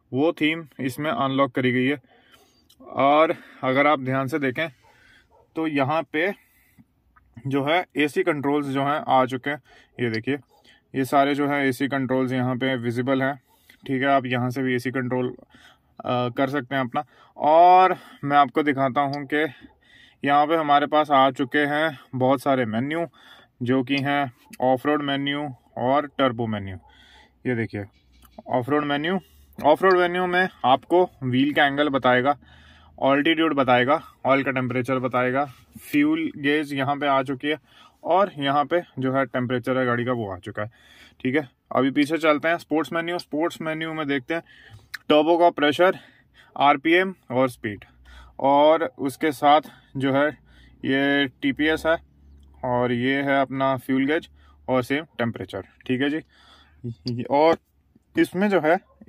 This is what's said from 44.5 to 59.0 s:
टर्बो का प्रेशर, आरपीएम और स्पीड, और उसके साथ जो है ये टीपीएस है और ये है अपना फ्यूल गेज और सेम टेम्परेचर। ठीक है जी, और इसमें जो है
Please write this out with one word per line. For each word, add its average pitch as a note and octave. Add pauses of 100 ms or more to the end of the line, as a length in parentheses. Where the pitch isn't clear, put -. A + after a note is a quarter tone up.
टर्बो D3+
का E3+
प्रेशर, D#3+ (580)
आरपीएम E3 (180)
और B2+
स्पीड, G#2+ (540)
और D3+ (160)
उसके C#3
साथ D3 (360)
जो C3+
है D3 (560)
ये C#3 (140)
टीपीएस D3
है E3 (680)
और B2
ये C3
है C#3
अपना C3+
फ्यूल C3+
गेज D#3 (400)
और B2+
सेम C#3+ (120)
टेम्परेचर। G2+ (260)
ठीक B2+
है C#3+
जी, -
और D3+ (600)
इसमें F3+
जो F#3
है D#3+ (300)